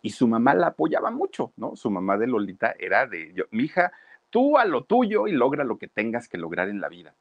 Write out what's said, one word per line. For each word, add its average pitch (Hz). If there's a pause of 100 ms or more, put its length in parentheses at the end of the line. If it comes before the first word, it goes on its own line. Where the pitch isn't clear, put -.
y 107
su 123
mamá 117
la 175
apoyaba 160
mucho, 240
¿no? 117
Su 110
mamá 98
de 117
Lolita 104
era 98
de, 82
yo, 90
"Mija, 156 (380)
tú 277
a 233
lo 151
tuyo 214
y 214
logra 143
lo 110
que -
tengas 113
que -
lograr 85
en 101
la 76
vida". 80